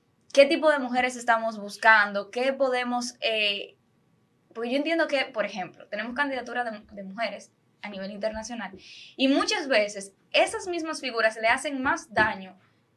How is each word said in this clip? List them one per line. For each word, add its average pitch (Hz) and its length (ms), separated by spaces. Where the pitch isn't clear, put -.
¿qué 277 140
tipo 302 240
de 294 80
mujeres 247 380
estamos 226 420
buscando? 202 720
¿Qué 262 220
podemos, 247 680
eh, 214 560
porque 240 160
yo 262 60
entiendo 320 300
que, 269 200
por 208 180
ejemplo, 202 440
tenemos 220 260
candidaturas 247 500
de, 214 300
de 202 80
mujeres 196 500
a 208 80
nivel 190 200
internacional, 214 600
y 262 120
muchas 339 400
veces 208 460
esas 381 340
mismas 320 360
figuras 226 340
le 220 120
hacen 262 340
más 302 320
daño 196 440